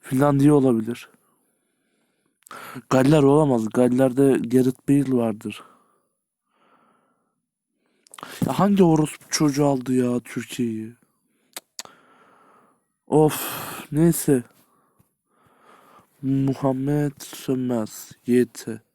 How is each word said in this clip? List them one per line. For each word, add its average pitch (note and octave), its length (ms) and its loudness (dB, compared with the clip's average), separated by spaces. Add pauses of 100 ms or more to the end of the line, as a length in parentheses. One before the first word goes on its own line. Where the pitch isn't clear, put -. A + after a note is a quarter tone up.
Finlandiya C#3+ 540 2
olabilir. A#2+ 540 0 (1800)
Galler C#3 340 4
olamaz. C#3 460 2
Galler'de B2+ 680 2 (100)
Gareth C3 420 0
Bale C3+ 280 0
vardır. A2 460 -6 (2750)
Ya, C3 140 -2
hangi G3 240 4
orospu D#3 460 0
çocuğu D3 360 0
aldı C3 280 0
ya B2 260 0
Türkiye'yi? A#2 760 -8 (2250)
Of, D3+ 300 2 (540)
neyse. D3+ 520 2 (1800)
Muhammed C3+ 1000 -2
Sönmez, B2 880 -6 (140)
Y B2 200 2
T. A2 360 -16 (140)